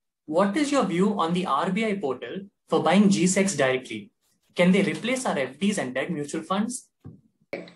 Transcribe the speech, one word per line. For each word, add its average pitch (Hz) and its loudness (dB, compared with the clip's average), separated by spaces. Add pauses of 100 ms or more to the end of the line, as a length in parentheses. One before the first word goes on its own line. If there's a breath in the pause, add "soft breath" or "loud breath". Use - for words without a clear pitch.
(240)
what 196 0
is 285 0
your 269 2
view 190 2
on 165 0
the 180 0
R 160 -2
B 226 -2
I 202 -2
portal 143 -6 (260)
for 160 2
buying 185 6
G 170 4
secs 190 0
directly? 127 -2 (420)
Can 180 4
they 190 4
replace 220 -4
our 170 -2
F 131 -4
Ds 202 0
and 127 -4
debt 151 -4
mutual 147 -6
funds? 220 -4 (880)